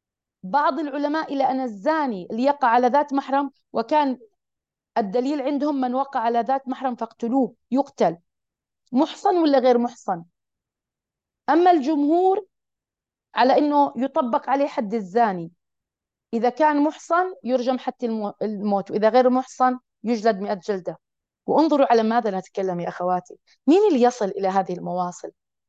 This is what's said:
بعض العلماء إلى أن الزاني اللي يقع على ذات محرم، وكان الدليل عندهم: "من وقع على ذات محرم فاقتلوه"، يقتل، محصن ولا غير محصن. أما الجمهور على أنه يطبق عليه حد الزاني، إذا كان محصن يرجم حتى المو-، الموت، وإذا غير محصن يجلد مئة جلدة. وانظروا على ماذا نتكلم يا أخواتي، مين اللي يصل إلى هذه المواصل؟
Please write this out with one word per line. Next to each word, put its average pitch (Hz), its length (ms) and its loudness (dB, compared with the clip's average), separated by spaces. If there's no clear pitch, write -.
بعض 269 360 0
العلماء 294 560 -4
إلى 269 100 0
أن 262 160 0
الزاني 240 720 -4
اللي 226 140 -4
يقع 277 240 2
على 247 180 4
ذات 285 260 2
محرم، 277 380 -2
وكان 262 460 0
الدليل 247 440 -2
عندهم: 285 380 -2
"من 247 140 -2
وقع 262 260 -4
على 233 200 0
ذات 262 280 -2
محرم 254 260 -6
فاقتلوه"، 233 600 -2
يقتل، 240 480 0
محصن 311 440 0
ولا 294 220 4
غير 247 200 4
محصن. 208 460 -6
أما 339 220 4
الجمهور 330 760 2
على 247 240 4
أنه 294 380 2
يطبق 269 540 -2
عليه 277 160 2
حد 226 280 -6
الزاني، 185 580 -2
إذا 226 140 2
كان 302 340 2
محصن 339 520 -2
يرجم 247 340 -2
حتى - 280 -8
المو-، 214 360 -4
الموت، 202 480 -4
وإذا 214 180 2
غير 254 220 4
محصن 254 480 0
يجلد 214 360 0
مئة 208 140 -4
جلدة. 180 440 -8
وانظروا 285 440 2
على 226 120 4
ماذا 220 360 -2
نتكلم 185 420 -6
يا 170 80 -6
أخواتي، 180 460 -4
مين 339 220 6
اللي 262 140 2
يصل 240 220 2
إلى 190 240 -4
هذه 190 240 -2
المواصل؟ 175 580 -8